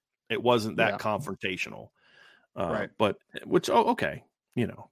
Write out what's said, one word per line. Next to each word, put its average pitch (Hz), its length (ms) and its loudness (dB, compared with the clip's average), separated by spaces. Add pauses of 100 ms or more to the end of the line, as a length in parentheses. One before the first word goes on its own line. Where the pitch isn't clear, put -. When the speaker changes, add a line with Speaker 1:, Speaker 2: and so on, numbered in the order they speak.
(300)
Speaker 1:
It 110 120 -2
wasn't 113 360 4
that 113 140 4
Speaker 2:
Yeah. 104 60 -4
Speaker 1:
confrontational. 92 880 -4 (680)
Uh, 87 160 -2
Speaker 2:
Right. 101 240 -4
Speaker 1:
but, 104 220 2 (260)
which, 175 240 2
oh, - 220 4
okay, 98 340 -2 (300)
you 120 140 0
know. - 240 -16